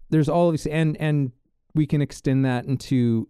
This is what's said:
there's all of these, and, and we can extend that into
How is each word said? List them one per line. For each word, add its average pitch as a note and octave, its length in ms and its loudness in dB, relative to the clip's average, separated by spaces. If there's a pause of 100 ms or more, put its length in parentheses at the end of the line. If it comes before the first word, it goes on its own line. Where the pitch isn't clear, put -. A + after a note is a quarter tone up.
there's D#3 200 2
all E3+ 180 2
of E3 60 2
these, D3+ 140 -4
and, D#3 300 0
and D3 340 -2 (440)
we D3+ 100 2
can D3 160 0
extend C3+ 440 0
that B2 200 -2
into B2 640 0